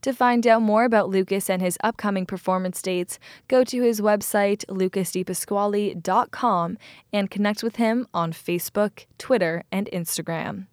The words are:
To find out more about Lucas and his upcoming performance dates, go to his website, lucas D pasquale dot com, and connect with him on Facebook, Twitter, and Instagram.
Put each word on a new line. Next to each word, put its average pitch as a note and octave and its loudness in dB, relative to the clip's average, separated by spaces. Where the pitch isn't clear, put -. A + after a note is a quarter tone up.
To C4+ -2
find A#3+ 2
out A3+ 6
more G#3+ 4
about G#3+ 2
Lucas F#3+ 0
and F#3 0
his F3+ 0
upcoming G3+ -2
performance F#3 -4
dates, F3+ -4
go B3+ 6
to B3 -2
his A#3 2
website, G#3 2
lucas F#3+ -2
D F#3 -4
pasquale G3+ -2
dot F#3+ 0
com, F3+ 0
and G3 0
connect G#3 -2
with A3+ -4
him A#3 0
on E3 -2
Facebook, - -4
Twitter, F3 0
and G3 -4
Instagram. E3+ -6